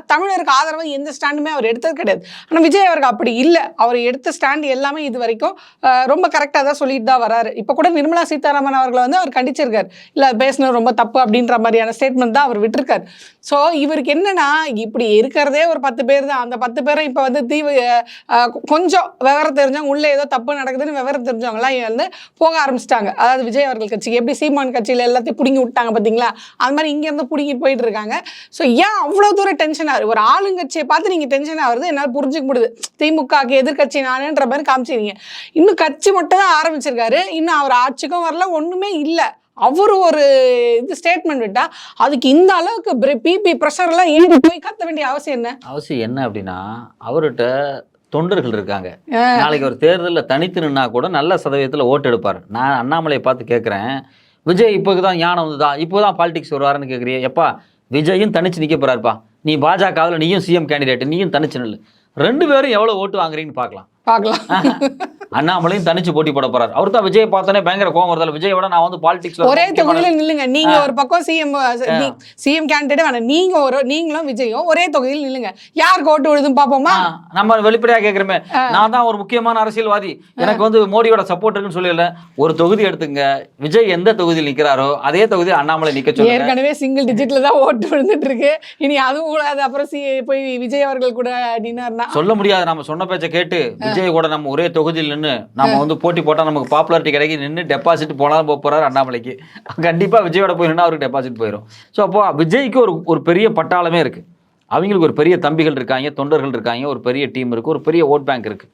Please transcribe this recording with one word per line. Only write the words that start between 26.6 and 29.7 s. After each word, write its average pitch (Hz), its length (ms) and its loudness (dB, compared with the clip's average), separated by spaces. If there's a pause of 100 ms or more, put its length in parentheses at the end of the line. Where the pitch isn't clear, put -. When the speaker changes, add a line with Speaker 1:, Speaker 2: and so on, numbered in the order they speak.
Speaker 1:
மாதிரி 311 160 -2
இங்க 302 160 -4
இருந்து 294 180 -4
புடுங்கிட்டு 285 340 -4
போயிட்டு 262 240 0
இருக்காங்க. 220 400 -4 (260)
So, - 180 -4
ஏன் 370 360 2
அவ்வளவு 403 320 2
தூரம் 392 200 2
டென்ஷன் 311 320 -2